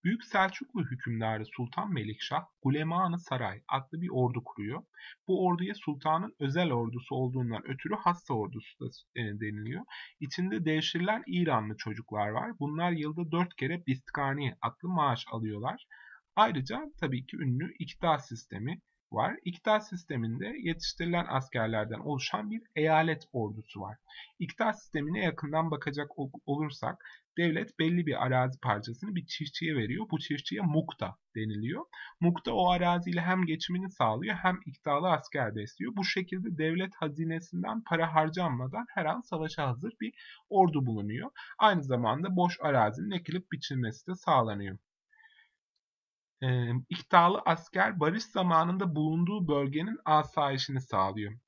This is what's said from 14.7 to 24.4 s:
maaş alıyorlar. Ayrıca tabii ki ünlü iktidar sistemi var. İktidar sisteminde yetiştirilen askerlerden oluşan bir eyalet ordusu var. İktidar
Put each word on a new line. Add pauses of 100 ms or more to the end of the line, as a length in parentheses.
maaş
alıyorlar. (500)
Ayrıca
tabii
ki
ünlü
iktidar
sistemi (320)
var.
İktidar
sisteminde
yetiştirilen
askerlerden
oluşan
bir (140)
eyalet
ordusu
var. (420)
İktidar